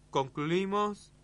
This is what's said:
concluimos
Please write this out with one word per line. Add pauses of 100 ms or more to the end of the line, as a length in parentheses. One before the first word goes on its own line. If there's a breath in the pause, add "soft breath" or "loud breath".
concluimos (120)